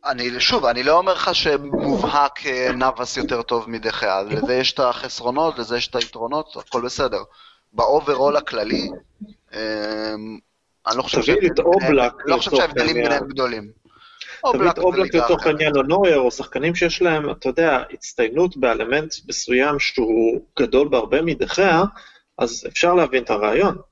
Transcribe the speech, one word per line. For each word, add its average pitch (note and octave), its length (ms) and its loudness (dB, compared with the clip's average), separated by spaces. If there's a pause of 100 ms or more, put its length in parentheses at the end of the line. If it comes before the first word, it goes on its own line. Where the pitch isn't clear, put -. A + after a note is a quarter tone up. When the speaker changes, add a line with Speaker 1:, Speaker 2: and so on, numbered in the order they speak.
Speaker 1:
אני, B2 340 -4
שוב, A3+ 240 0
אני A#2+ 180 0
לא D3+ 160 4
אומר F#3+ 140 2
לך F3 220 -2
שמובהק, C#3+ 1120 0
אה, B2+ 260 0
נאבס B2 440 -2
יותר A#2+ 260 -2
טוב A2+ 280 -2
מדחיה, A2 520 -2
לזה B2 320 -2
יש B2+ 180 0
את - 80 -6
החסרונות, B2+ 800 -2
לזה A#2 180 -4
יש A#2+ 120 -4
את - 80 -6
היתרונות, B2 600 -6
הכל A#2+ 240 -6
בסדר. A#2+ 420 -4 (500)
באוברול C#3+ 640 2
הכללי, G#2+ 540 -2 (640)
אה, G#2+ 600 -6 (720)
אני A2 100 0
לא C3 60 -2
חושב - 200 -2
Speaker 2:
תביא F3 180 2
לי F3+ 80 2
את C3+ 80 0
Speaker 1:
שההבדלים E3 220 4
ביניהם, B2 340 2
Speaker 2:
אובלק - 0 - (140)
Speaker 1:
לא D#3+ 100 2
חושב F#3 140 -2
Speaker 2:
לצורך D#3 120 4
Speaker 1:
שההבדלים D3 340 0
Speaker 2:
העניין. A#2+ 80 0
Speaker 1:
ביניהם C#3 240 0
גדולים. A#2+ 420 -6 (840)
Speaker 2:
תביא B2 180 4
את - 80 -2
Speaker 1:
אובלק - 0 -
זה - 40 -2
Speaker 2:
אובלק F#3 320 2
Speaker 1:
ליגה E3 100 4
Speaker 2:
לצורך F3 160 2
Speaker 1:
אחרת. D#3 120 2
Speaker 2:
העניין, D3+ 240 0
או C3+ 60 4
נויר, E3 360 4
או B2 120 4
שחקנים C#3 440 -4
שיש F3 280 0
להם, D#3 280 0
אתה - 180 -6
יודע, C#3 340 2 (100)
הצטיינות C#3+ 640 -2
באלמנט B2+ 580 0 (140)
מסוים C#3 500 0
שהוא A2+ 640 0 (180)
גדול C3 300 4
בהרבה C3 340 2
מדחיה, E3+ 600 2 (560)
אז A#2+ 300 -4
אפשר F3 260 2
להבין C3 280 2
את A#2 80 -8
הרעיון. A2 460 2 (160)